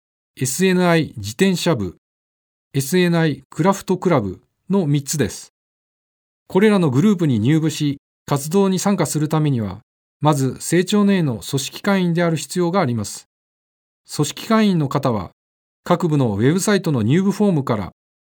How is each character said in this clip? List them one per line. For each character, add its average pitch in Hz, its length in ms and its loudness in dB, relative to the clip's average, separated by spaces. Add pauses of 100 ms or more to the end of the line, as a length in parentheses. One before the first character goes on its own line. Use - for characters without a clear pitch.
(400)
エ 131 60 -2
ス 180 180 -2
エ 185 100 2
ヌ 180 120 2
ア 170 100 4
イ - 200 -2
自 104 140 -10
転 190 260 2
車 165 180 0
部、 95 220 -6 (760)
エ 139 80 -2
ス 135 160 -2
エ 180 140 4
ヌ 170 80 2
ア 165 80 2
イ 139 240 -4
ク 156 140 -2
ラ 196 80 4
フ - 120 -10
ト 185 140 -2
ク 185 120 0
ラ 147 100 4
ブ 98 200 -6 (280)
の 185 180 0
三 143 160 0
つ 143 160 -6
で 110 120 0
す。 - 220 -18 (920)
こ 190 140 0
れ 220 80 6
ら 208 100 4
の 165 120 2
グ 127 120 2
ル 208 120 4
ー - 20 0
プ 170 100 0
に 120 140 2
入 143 180 2
部 156 120 0
し、 143 280 -4 (280)
活 143 240 -2
動 196 180 2
に 185 100 0
参 196 180 0
加 170 100 -2
す 156 120 -4
る 147 100 0
た 156 120 0
め 151 100 0
に 123 100 0
は、 101 200 -8 (400)
ま 151 140 2
ず 135 260 -2
成 180 240 0
長 208 200 0
の 202 80 4
家 185 100 2
の 120 180 -2
組 - 180 -6
織 - 240 -10
会 196 200 0
員 170 120 0
で 175 80 0
あ 170 80 2
る 165 60 0
必 - 240 -6
要 170 100 -2
が 196 100 0
あ 170 40 0
り 120 100 -2
ま 110 100 -4
す。 - 220 -12 (880)
組 147 140 -2
織 - 220 -10
会 220 200 4
員 180 100 2
の 143 100 0
方 135 220 -2
は、 101 200 -4 (520)
各 175 260 0
部 151 80 0
の 120 180 2
ウ 98 40 -2
ェ 127 140 4
ブ 185 80 0
サ 208 160 0
イ 190 60 -4
ト 160 100 -2
の 120 100 0
入 139 200 2
部 190 100 0
フ 208 140 0
ォ - 20 2
ー 196 40 2
ム 143 120 -2
か 127 120 -2
ら 95 160 -8 (380)